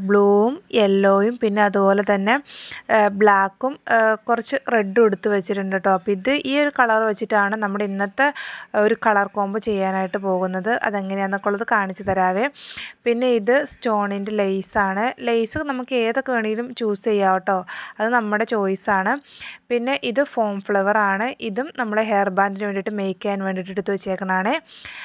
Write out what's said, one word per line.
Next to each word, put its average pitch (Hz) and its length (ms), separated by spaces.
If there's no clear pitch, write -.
ബ്ലൂവും 202 520
യെല്ലോയും 196 640
പിന്നെ 214 260
അതുപോലെ 196 420
തന്നെ, 202 300
ഏഹ്, 208 220
ബ്ലാക്കും, 202 600
ഏഹ്, 220 320
കുറച്ച് 233 340
റെഡും 214 340
എടുത്ത് 208 240
വെച്ചിട്ടുണ്ട് 196 480
കേട്ടോ. 190 180
അപ്പോൾ 190 200
ഇത് 196 180
ഈ 262 140
ഒരു 294 140
കളർ 226 320
വെച്ചിട്ടാണ് 208 560
നമ്മുടെ 202 240
ഇന്നത്തെ 202 440
ഒരു 214 220
കളർ 202 280
കോംബോ 202 320
ചെയ്യാനായിട്ട് 190 600
പോകുന്നത്. 185 580
അതെങ്ങനെയാണെന്നൊക്കെ 196 720
ഉള്ളത് 202 180
കാണിച്ചു 196 400
തരാവേ. 190 380
പിന്നെ 240 320
ഇത് 226 200
സ്റ്റോണിൻ്റെ 202 680
ലേസാണ്. 196 720
ലേസ് 240 460
നമുക്ക് 254 340
ഏതൊക്കെ 233 320
വേണമെങ്കിലും 226 420
ചൂസ് 208 300
ചെയ്യാം 196 320
കേട്ടോ. 185 240
അത് 220 160
നമ്മുടെ 220 380
ചോയ്സാണ്. 196 680
പിന്നെ 240 360
ഇത് 240 240
ഫോം 214 340
ഫ്ലവർ 202 420
ആണ്. 202 260
ഇതും 233 340
നമ്മളെ 220 280
ഹെയർ 202 260
ബാൻഡിന് 196 360
വേണ്ടിയിട്ട് 196 260
മേക്ക് 196 260
ചെയ്യാൻ 202 240
വേണ്ടിയിട്ട് 190 300
എടുത്ത് 196 200
വെച്ചേക്കണാണ്. 190 600